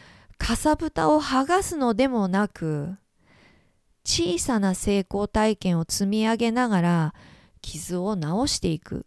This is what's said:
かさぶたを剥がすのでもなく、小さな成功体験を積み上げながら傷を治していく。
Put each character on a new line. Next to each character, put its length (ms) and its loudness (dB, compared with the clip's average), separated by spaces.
か 180 -2
さ 200 2
ぶ 160 -4
た 180 2
を 120 6
剥 240 0
が 180 2
す 120 -6
の 180 2
で 140 2
も 200 0
な 200 2
く、 500 -6
小 340 0
さ 200 0
な 160 0
成 240 0
功 280 -4
体 300 2
験 220 0
を 80 -2
積 180 -2
み 220 0
上 100 2
げ 140 0
な 180 2
が 120 2
ら 320 2
傷 360 -8
を 180 -2
治 380 -2
し 80 -6
て 80 0
い 100 -2
く。 280 -10